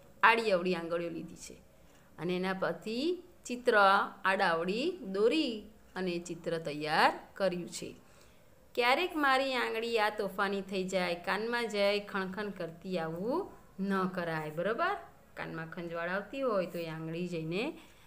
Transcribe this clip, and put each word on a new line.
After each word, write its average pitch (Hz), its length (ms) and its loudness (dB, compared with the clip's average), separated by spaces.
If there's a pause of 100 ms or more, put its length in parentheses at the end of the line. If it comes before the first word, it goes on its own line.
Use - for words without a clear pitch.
(240)
આડી 226 280 8
અવળી 180 240 4
આંગળીઓ 170 360 -2
લીધી - 260 -10
છે - 180 -16 (640)
અને 180 180 -2
એના 185 160 -2
પરથી 214 680 -2 (240)
ચિત્ર 240 320 4 (460)
આડાઅવળી 196 800 2
દોરી 220 600 2 (340)
અને 180 220 -2
ચિત્ર 165 400 -4
તૈયાર 160 640 2 (140)
કર્યું 180 340 -2
છે. - 260 -10 (800)
ક્યારેક 302 420 2
મારી 269 380 4
આંગળી 233 440 0
આ 208 120 4
તોફાની 196 500 -2
થઈ 196 240 -4
જાય, 185 300 0
કાનમાં 214 540 -2
જાય 202 320 2
ખણખણ 202 500 -6
કરતી 180 480 -6
આવું 196 520 -2 (300)
ન 196 260 0
કરાય, 160 440 -4
બરાબર? 233 460 0 (380)
કાનમાં 160 360 -8
ખંજવાળ 170 380 -6
આવતી 208 340 -4
હોય 202 240 2
તો 170 120 -8
એ 165 80 -4
આંગળી 160 420 -4
જઈને, 175 500 -4 (280)